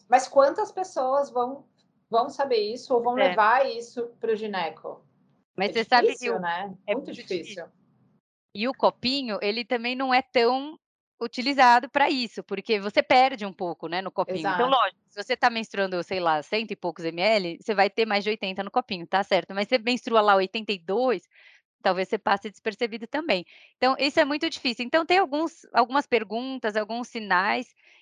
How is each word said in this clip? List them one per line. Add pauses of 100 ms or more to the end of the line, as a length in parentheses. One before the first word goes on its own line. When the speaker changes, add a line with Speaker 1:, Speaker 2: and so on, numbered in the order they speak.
Speaker 1:
mas
quantas
pessoas
vão, (440)
vão
saber (120)
isso
ou
vão
Speaker 2:
É.
Speaker 1:
levar
isso (120)
pro
gineco? (520)
Speaker 2:
Mas
Speaker 1:
É
Speaker 2:
você
sabe
que
Speaker 1:
difícil,
Speaker 2:
o
Speaker 1:
né? (120)
Speaker 2:
é
Speaker 1:
Muito
Speaker 2:
muito
Speaker 1:
difícil.
Speaker 2:
difícil. (920)
E
o
copinho,
ele
também
não
é
tão (440)
utilizado
pra
isso,
porque
você
perde
um
pouco,
né,
no
copinho.
Então,
Speaker 1:
Exato.
Speaker 2:
lógico,
se
você
tá
menstruando,
sei
lá,
cento
e
poucos
M
L,
você
vai
ter
mais
de
oitenta
no
copinho,
tá
certo.
Mas
você
menstrua
lá
oitenta
e
dois, (540)
talvez
você
passe
despercebido
também. (320)
Então,
isso
é
muito
difícil.
Então,
tem
alguns,
algumas
perguntas,
alguns
sinais (280)